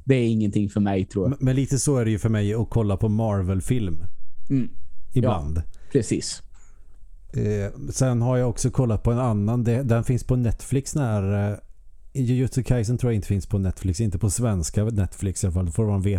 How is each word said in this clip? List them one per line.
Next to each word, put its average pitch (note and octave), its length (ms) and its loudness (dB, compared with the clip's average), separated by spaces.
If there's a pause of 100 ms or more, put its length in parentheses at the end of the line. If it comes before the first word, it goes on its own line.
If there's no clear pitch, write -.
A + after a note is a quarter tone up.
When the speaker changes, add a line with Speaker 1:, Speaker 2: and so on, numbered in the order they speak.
Speaker 1:
Det C3+ 100 4
är A#2+ 140 2
ingenting G#2 420 2
för G#2+ 100 0
mig, G2 240 2
tror F#2+ 200 -2
jag. B2 60 0
Speaker 2:
Men, - 100 -4
men C3 160 2
lite C3+ 220 0
så C#3 180 2
är A#2+ 80 2
det A2 60 0
ju G#2+ 80 0
för A2+ 100 0
mig G#2+ 260 2
att A2+ 160 0
kolla G#2 260 2
på A2 120 2
Marvel-film. G2+ 920 0 (480)
Speaker 1:
Mm. C3 180 2 (460)
Speaker 2:
Ibland. F2 420 2
Speaker 1:
Ja, E2+ 60 -2 (300)
precis. G#2+ 500 -2 (920)
Speaker 2:
Eh, G#2 540 -4
sen B2 320 0
har B2+ 140 2
jag B2 120 2
också A#2+ 220 0
kollat A2+ 320 0
på A#2+ 100 2
en A#2+ 60 0
annan. A2+ 460 0
Det, A#2+ 180 2
den A#2 220 2
finns B2 200 0
på B2+ 120 2
Netflix, B2 560 -2
den D3 100 0
här, G#2 500 0
eh, - 40 -6 (600)
Jujutsu B2+ 460 0
Kaisen A#2+ 360 2
tror A#2+ 140 0
jag A2 40 2
inte F#2+ 120 -4
finns G2 180 0
på G2+ 120 0
Netflix, F#2 420 -2
inte G2+ 180 0
på G#2+ 120 2
svenska G#2 540 0
Netflix G2+ 600 -2
i - 20 2
alla E2 80 0
fall. F#2 120 0
Då E2 60 -2
får A#2 100 0
det G#2+ 40 2
vara G2+ 100 2
en F#2+ 60 0
V G2 160 2